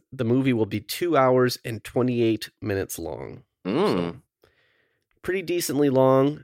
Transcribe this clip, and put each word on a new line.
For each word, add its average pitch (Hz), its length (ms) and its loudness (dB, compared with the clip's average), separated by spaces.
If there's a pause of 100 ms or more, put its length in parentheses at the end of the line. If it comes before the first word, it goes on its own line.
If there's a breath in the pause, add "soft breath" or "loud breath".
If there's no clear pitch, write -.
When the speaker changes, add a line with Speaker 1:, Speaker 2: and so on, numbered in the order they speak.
(120)
Speaker 1:
the 131 140 -4
movie 131 280 2
will 113 120 0
be 104 160 -4
two 175 340 -4
hours 127 480 4
and 113 200 -10
twenty-eight 120 680 0 (120)
minutes 98 360 -4
long. 67 460 -12 (220)
Speaker 2:
Mm. 101 480 -2
Speaker 1:
So, - 20 -18 (1080)
pretty 185 220 -4
decently 156 480 0
long, 131 520 4